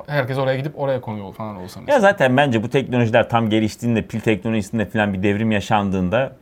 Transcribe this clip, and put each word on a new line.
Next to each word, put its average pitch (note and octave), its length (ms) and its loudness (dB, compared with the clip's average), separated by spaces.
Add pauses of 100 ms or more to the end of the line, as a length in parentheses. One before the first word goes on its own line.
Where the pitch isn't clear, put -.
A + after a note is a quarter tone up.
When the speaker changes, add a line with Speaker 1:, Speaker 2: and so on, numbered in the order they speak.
Speaker 1:
herkes C3+ 320 -2
oraya C3 180 0
gidip C#3+ 240 -8
oraya C3+ 200 -2
konuyor G#2 340 -10
falan G#2+ 220 -10
olsa F#2 240 -14
mesela. C#4 140 -2
Speaker 2:
Ya B3+ 60 4
zaten D3+ 360 4
bence C3 260 2
bu A#2 80 -6
teknolojiler A#2 580 2
tam A#2 220 2
geliştiğinde, A2 520 0
pil A2 180 -6
teknolojisinde A2 680 -2
falan G#2 260 0
bir F#2 100 -4
devrim G#2 300 0
yaşandığında G2+ 880 0